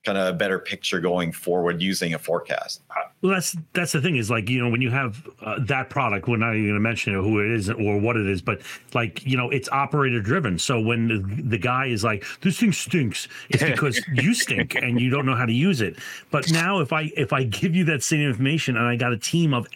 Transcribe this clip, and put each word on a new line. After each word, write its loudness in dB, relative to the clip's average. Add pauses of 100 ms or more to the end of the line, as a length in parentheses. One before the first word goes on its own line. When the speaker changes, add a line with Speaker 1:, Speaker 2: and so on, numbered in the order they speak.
Speaker 1:
kinda 0
a -2
better 0
picture -4
going 0
forward 0
using -2
a -4
forecast. -4 (420)
Speaker 2:
Well, 2
that's, -2 (160)
that's -2
the 0
thing 0
is, -2
like, 0
you 2
know, 0
when 0
you 0
have, -4 (140)
uh, -6
that -2
product, -2
we're 2
not 2
even 2
gonna 2
mention 0
who 2
it 0
is 0
or 0
what 2
it 0
is, 0
but, -4 (320)
like, -2
you 0
know, 0
it's -2
operator 2
driven. 0
So 0
when 2
the, -2
the 0
guy 0
is -2
like, 0 (160)
"This 2
thing 4
stinks," 0 (200)
it's 2
Speaker 3:
<laughs> 2
Speaker 2:
because 2 (140)
you 4
stink -2
and 0
you 2
don't 0
know 2
how 0
to 2
use 4
it. -2 (340)
But 2
now 2
if 0
I, 0
if 0
I 2
give 0
you 4
that 2
same 2
information 2
and 2
I 2
got 0
a -2
team 2
of -2